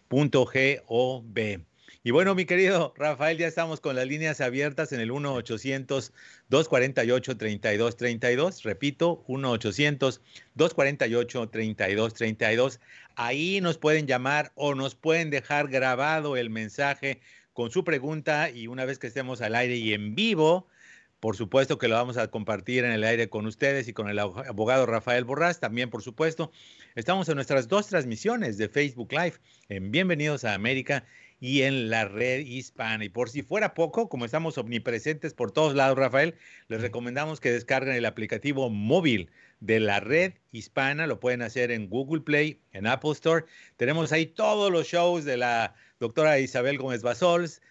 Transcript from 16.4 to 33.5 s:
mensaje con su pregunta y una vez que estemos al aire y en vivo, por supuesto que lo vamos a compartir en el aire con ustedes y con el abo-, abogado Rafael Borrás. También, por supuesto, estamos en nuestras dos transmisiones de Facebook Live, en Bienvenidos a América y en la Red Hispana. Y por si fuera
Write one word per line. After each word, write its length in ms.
mensaje 680
con 180
su 140
pregunta 680
y 180
una 180
vez 120
que 100
estemos 340
al 140
aire 200
y 180
en 220
vivo, 520
por 160
supuesto 420
que 120
lo 60
vamos 200
a 140
compartir 560
en 60
el 120
aire 240
con 180
ustedes 440
y 40
con 160
el 100
abo-, 280
abogado 380
Rafael 400
Borrás. 340
También, 300
por 120
supuesto, 520
estamos 320
en 80
nuestras 320
dos 200
transmisiones 720
de 120
Facebook 420
Live, 220
en 240
Bienvenidos 540
a 80
América 500
y 220
en 260
la 160
Red 360
Hispana. 600
Y 60
por 200
si 140
fuera 300